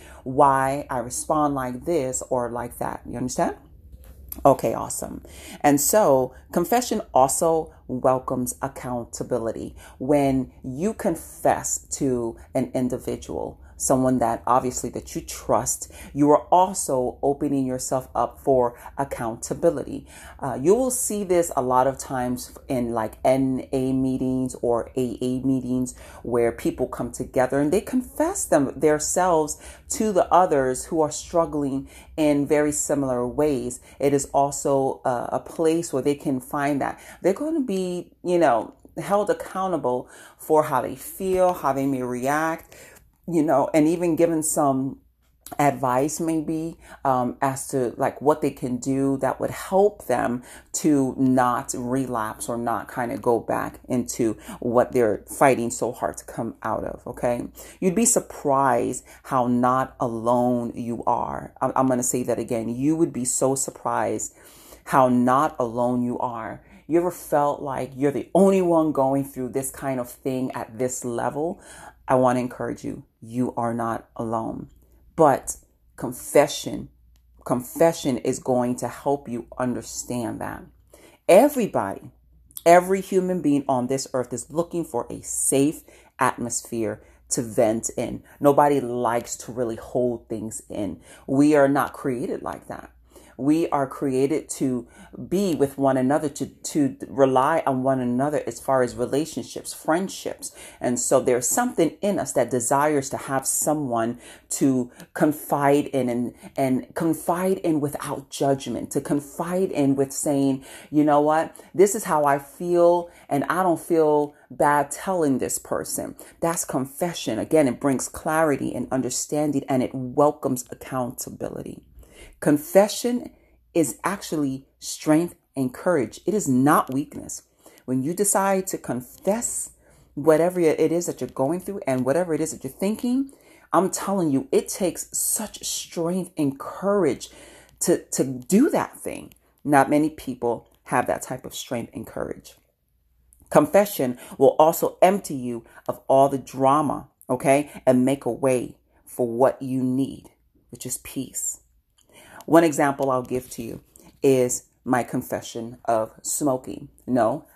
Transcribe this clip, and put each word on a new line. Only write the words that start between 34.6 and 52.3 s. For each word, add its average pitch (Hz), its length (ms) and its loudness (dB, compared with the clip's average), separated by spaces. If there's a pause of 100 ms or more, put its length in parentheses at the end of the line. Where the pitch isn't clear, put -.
uh, 120 260 -2
a 127 100 -2
place 165 520 -2
where 131 100 -2
they 143 120 2
can 139 260 -2
find 143 400 -2
that 117 200 -4 (200)
they're 190 140 2
gonna 311 260 -2
be, 185 520 -4 (100)
you 175 160 2
know, 127 360 2 (240)
held 202 320 0
accountable 151 800 -4 (300)
for 156 260 4
how 135 160 0
they - 140 -4
feel, 185 580 0
how 151 200 0
they 135 140 -2
may 131 160 -2
react, 143 720 -4 (500)
you 165 160 0
know, 143 300 2
and 156 160 4
even 170 280 0
given 165 260 2
some 135 560 0 (600)
advice 135 600 0
maybe, 160 560 -4 (300)
um, 127 340 0
as 135 260 -2
to, 127 300 -2
like, 131 240 -2
what 151 220 2
they - 80 0
can 127 260 -4
do 135 400 0
that 135 240 -2
would 131 100 -2
help 196 540 2
them 120 380 0 (300)
to 139 440 2
not 127 580 2
relapse 123 760 -4